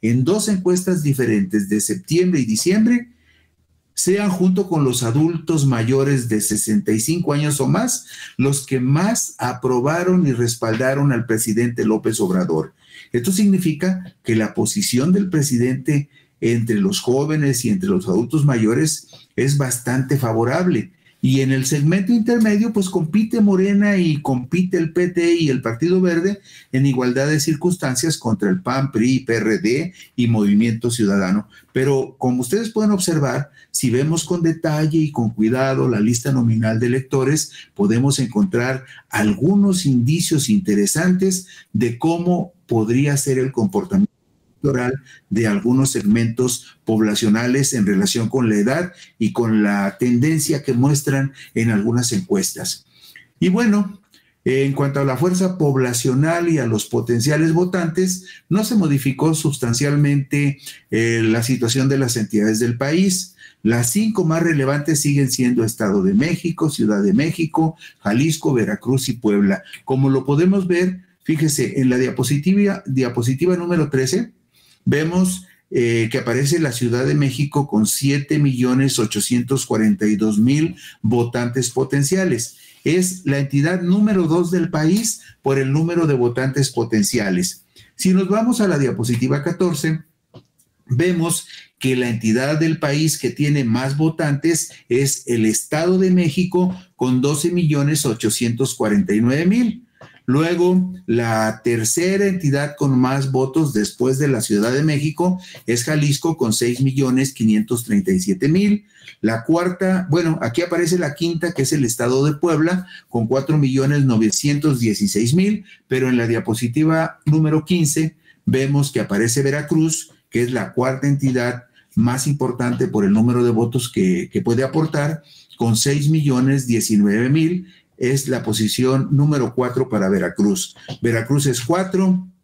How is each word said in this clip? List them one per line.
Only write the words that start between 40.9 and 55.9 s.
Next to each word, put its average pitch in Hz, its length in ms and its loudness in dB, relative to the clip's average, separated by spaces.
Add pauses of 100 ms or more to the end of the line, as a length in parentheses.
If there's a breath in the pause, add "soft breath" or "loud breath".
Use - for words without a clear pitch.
de 117 260 -2
cómo 175 540 -2 (160)
podría 120 480 0
ser 135 240 -2
el 131 140 -2
comportamiento 98 580 0 (500)
electoral 127 320 -2 (360 loud breath)
de 110 180 0
algunos 120 440 0
segmentos 117 960 -2
poblacionales 113 880 0
en 110 120 2
relación 101 440 0
con 123 200 0
la 107 60 2
edad 135 380 0 (260 loud breath)
y 104 140 -2
con 110 280 0
la 101 380 -2
tendencia 143 640 0
que 135 80 -4
muestran 139 600 0 (200 loud breath)
en 113 160 0
algunas 117 440 0
encuestas. - 720 -4 (560 loud breath)
Y 175 80 2
bueno, 208 520 0 (440 soft breath)
en 139 260 0
cuanto 139 300 -2
a - 20 0
la 135 140 0
fuerza 180 400 0
poblacional 139 880 0